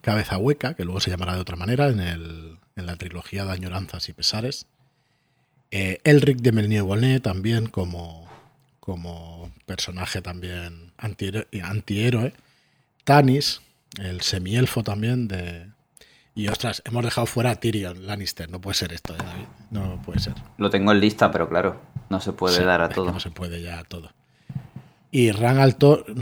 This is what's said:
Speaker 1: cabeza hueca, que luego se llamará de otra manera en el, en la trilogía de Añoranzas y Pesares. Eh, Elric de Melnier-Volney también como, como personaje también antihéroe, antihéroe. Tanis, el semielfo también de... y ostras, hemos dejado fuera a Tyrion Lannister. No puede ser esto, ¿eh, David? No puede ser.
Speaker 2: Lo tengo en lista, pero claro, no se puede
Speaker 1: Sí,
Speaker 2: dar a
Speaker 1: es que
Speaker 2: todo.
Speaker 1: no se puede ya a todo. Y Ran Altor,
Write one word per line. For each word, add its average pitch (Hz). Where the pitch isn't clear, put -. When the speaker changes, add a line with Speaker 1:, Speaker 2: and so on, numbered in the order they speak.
Speaker 1:
cabeza 107
hueca, 135
que -
luego 90
se -
llamará 90
de 92
otra 87
manera 123
en 110
el, 82
en 92
la 87
trilogía 90
de 95
Añoranzas 90
y -
Pesares. -
Eh, 95
Elric 139
de 120
Melnier-Volney 107
también 110
como, 87
como 85
personaje 90
también 87
antihéroe, 101
antihéroe. 107
Tanis, 139
el 90
semielfo 110
también 113
de... 87
y 104
ostras, 104
hemos 117
dejado 120
fuera 120
a 113
Tyrion 95
Lannister. 98
No 90
puede 95
ser 87
esto, 85
¿eh, -
David? 90
No 92
puede 90
ser. -
Speaker 2:
Lo 101
tengo 101
en 101
lista, 107
pero 82
claro, 87
no 95
se 92
puede 92
Speaker 1:
Sí, 90
Speaker 2:
dar 90
a 85
Speaker 1:
es 82
que -
Speaker 2:
todo. 90
Speaker 1:
no 92
se 87
puede 85
ya 85
a 85
todo. 82
Y 120
Ran 120
Altor, 135